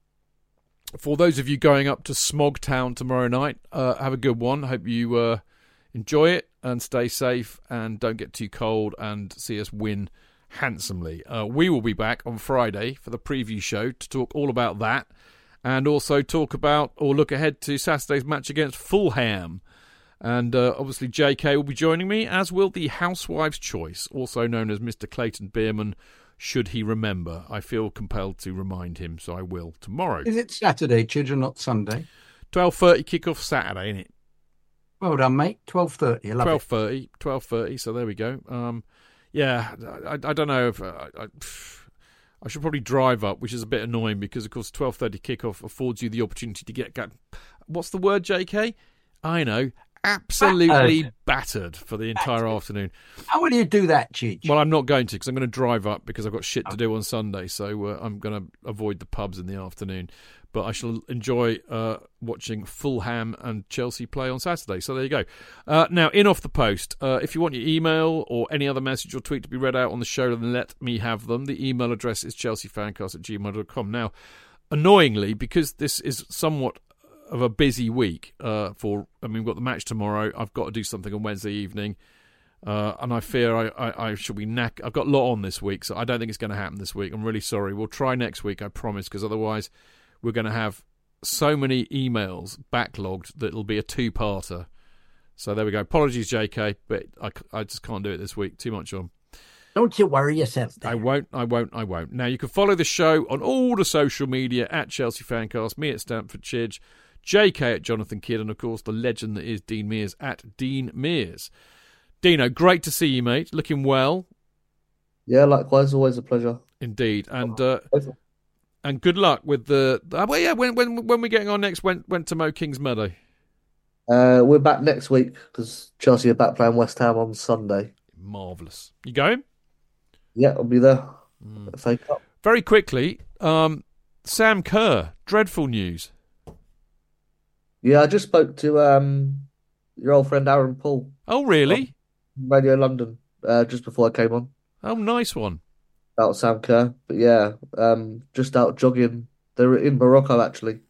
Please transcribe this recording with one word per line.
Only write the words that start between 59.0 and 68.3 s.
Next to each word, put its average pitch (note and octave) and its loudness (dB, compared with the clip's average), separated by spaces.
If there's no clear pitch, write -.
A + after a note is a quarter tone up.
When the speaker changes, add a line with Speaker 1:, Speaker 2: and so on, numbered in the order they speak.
Speaker 1:
pubs F#2+ -8
in F2+ -10
the F#2+ -10
afternoon. F#2+ -10
But G#2+ -4
I G#2+ -6
shall A2+ -6
enjoy, A#2+ 0
uh, A2+ -4
watching A2+ -8
Fulham A#2 -6
and A2 -10
Chelsea B2 -6
play C3 -6
on C3 -6
Saturday. D#3+ -6
So C3 -8
there C3 -2
you C3+ -4
go. C3+ 0
Uh, D#3+ 6
now, E3+ 4
in G3+ 6
Off G3 4
the D3+ -10
Post, A2 0
uh, C3 0
if - -6
you D#3+ 0
want E3 0
your B2 -6
email D#3+ 2
or A#2 -2